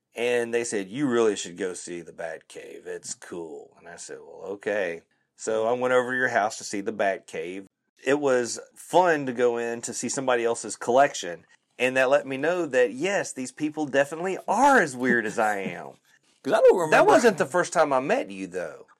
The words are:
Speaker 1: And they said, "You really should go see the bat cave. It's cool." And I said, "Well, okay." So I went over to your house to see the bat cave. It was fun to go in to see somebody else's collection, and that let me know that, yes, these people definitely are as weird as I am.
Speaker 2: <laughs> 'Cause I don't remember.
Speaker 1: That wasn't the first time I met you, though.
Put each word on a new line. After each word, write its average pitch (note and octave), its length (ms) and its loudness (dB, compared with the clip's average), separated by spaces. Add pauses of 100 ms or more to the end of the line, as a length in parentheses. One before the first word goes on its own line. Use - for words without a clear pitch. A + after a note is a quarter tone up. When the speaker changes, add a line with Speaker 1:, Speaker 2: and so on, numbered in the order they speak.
(160)
Speaker 1:
And A#2 360 -2
they A#2+ 120 0
said, G2+ 240 -4
"You C3+ 200 -4
really A#2 280 4
should F2 200 -10
go F2+ 200 -8
see F2 260 -12
the D#2+ 120 -18
bat D#2+ 340 -12
cave. - 400 -18
It's F2 260 -12
cool." D#2 640 -14
And E2+ 100 -20
I E2+ 100 -18
said, C#2+ 280 -16
"Well, E2 280 -12
okay." G2+ 500 -4 (320)
So A2 320 -2
I A#2+ 60 2
went B2+ 200 0
over B2 200 2
to B2+ 40 -2
your B2+ 120 2
house A2 280 0
to - 60 -14
see G2+ 180 -6
the G#2+ 100 -4
bat G2+ 360 -2
cave. F#2 400 -10 (360)
It C#3+ 160 2
was B2 400 0 (160)
fun D#3 520 2
to B2 60 -4
go A#2+ 240 2
in A#2 240 -4
to B2 120 -10
see B2+ 160 -6
somebody B2 360 0
else's A#2 300 -2
collection, A#2+ 680 2 (320)
and B2+ 180 0
that C3 140 2
let C#3+ 160 2
me C3+ 120 -8
know E3+ 280 -2
that, B2+ 280 2
yes, E3+ 400 -4
these B2+ 180 -10
people D3+ 340 -6
definitely D3+ 640 -2
are B3+ 340 6
as C#3 160 -2
weird A#2+ 300 2
as G2+ 100 -6
I G#2+ 220 0
am. F2 300 -10 (280)
Speaker 2:
<laughs> - 260 -20
'Cause C3 100 -2
I - 40 4
don't B4 180 8
remember. F3 200 2
Speaker 1:
That D#4 100 8
wasn't A3 320 6
the F3 80 0
first E3+ 260 0
time D3+ 220 2
I C3 60 4
met F#3+ 320 -2
you, F#2+ 160 -8
though. F2 400 -8 (120)